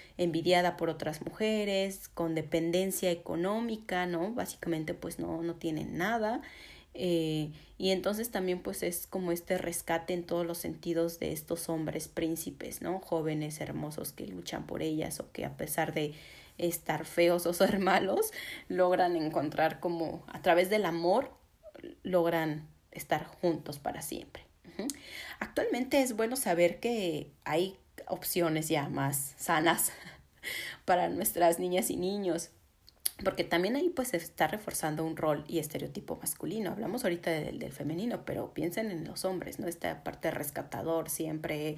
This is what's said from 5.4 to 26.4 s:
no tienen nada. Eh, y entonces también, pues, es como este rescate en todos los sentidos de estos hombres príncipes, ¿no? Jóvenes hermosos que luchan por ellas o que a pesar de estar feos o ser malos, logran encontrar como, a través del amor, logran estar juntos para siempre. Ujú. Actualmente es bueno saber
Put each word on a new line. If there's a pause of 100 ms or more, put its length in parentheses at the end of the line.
no
tienen
nada. (500)
Eh, (260)
y
entonces
también,
pues,
es
como
este
rescate
en
todos
los
sentidos
de
estos
hombres
príncipes,
¿no?
Jóvenes
hermosos
que
luchan
por
ellas
o
que
a
pesar
de (460)
estar
feos
o
ser
malos, (360)
logran
encontrar
como,
a
través
del
amor, (720)
logran (220)
estar
juntos
para
siempre. (240)
Ujú. (520)
Actualmente
es
bueno
saber